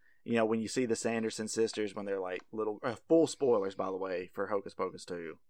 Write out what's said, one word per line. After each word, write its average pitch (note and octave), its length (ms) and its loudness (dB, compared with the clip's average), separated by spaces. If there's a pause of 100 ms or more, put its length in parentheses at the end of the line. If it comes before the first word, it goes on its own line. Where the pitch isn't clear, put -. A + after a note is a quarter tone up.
(240)
You A#2 120 -2
know, A#2 80 6
when A2+ 160 2
you G#2+ 80 -4
see C3 180 0
the A2+ 100 0
Sanderson A2+ 520 -2
sisters, G#2+ 460 0
when G2+ 120 -6
they're, G2 140 -2
like, F#2 220 -6 (100)
little, G#2+ 300 -2
uh, B2 120 -2 (140)
full E3 180 8
spoilers, A2 480 2
by F#2+ 120 -2
the F#2+ 100 -4
way, F#2 380 -4
for G2 140 -2
Hocus G2+ 260 -2
Pocus F#2 300 -6
two, E2+ 340 -8 (120)